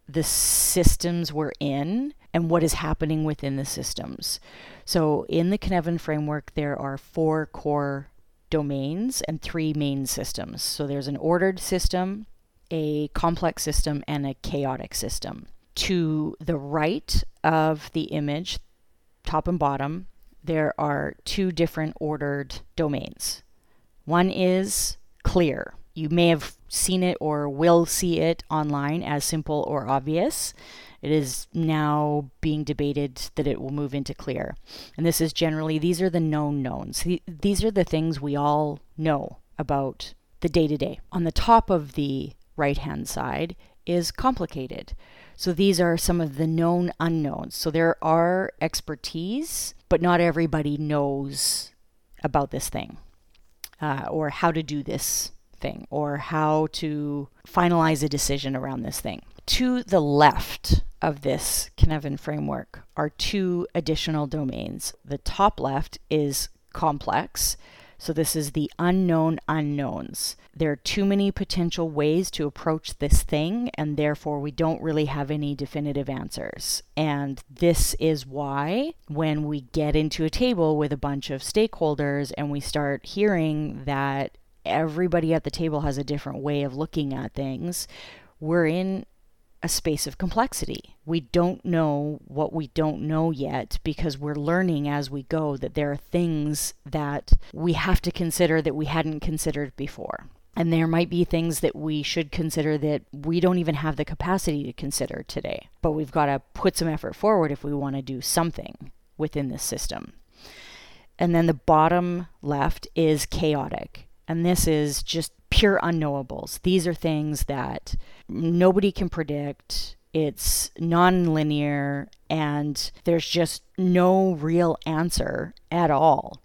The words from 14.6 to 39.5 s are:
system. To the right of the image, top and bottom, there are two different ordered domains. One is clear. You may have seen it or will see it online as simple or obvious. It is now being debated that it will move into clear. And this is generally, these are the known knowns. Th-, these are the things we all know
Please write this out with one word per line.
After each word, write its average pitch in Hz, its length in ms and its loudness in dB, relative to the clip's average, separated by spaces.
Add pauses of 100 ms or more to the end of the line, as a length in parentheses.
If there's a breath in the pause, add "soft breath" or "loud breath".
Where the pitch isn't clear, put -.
system. - 540 -6 (300)
To 156 640 0
the 160 160 -2
right 151 680 0 (220)
of 156 480 2
the 156 120 -2
image, 151 540 -4 (640)
top 156 240 -2
and 175 120 0
bottom, 147 500 -2 (340)
there 156 360 0
are 147 360 -2 (100)
two 185 280 -2
different 160 480 0
ordered 143 600 -4 (140)
domains. - 680 -4 (600)
One 175 260 4
is 185 680 0 (260)
clear. - 520 2 (200)
You 156 140 -4
may 170 200 6
have 160 280 2 (120)
seen 185 340 0
it 180 180 2
or 147 280 0
will 170 380 6
see 165 340 0
it 165 300 2
online 147 520 0
as 143 220 -2
simple 151 440 -2
or 135 200 -4
obvious. 156 680 0 (480 loud breath)
It - 80 -2
is 143 420 0
now 151 800 0 (100)
being 151 240 0
debated 143 680 -2
that 143 120 0
it 139 140 -2
will 131 100 -6
move 143 240 -4
into 139 200 -4
clear. - 400 -6 (420 loud breath)
And 156 80 -2
this 165 160 2
is 160 120 0
generally, 156 460 0
these 170 220 2
are 185 100 2
the 170 100 2
known 151 420 0
knowns. - 380 -6
Th-, 175 260 -2
these 190 380 0
are 220 60 4
the 196 140 4
things 160 360 0
we 143 160 -2
all 147 440 2 (160)
know 156 420 -2 (200)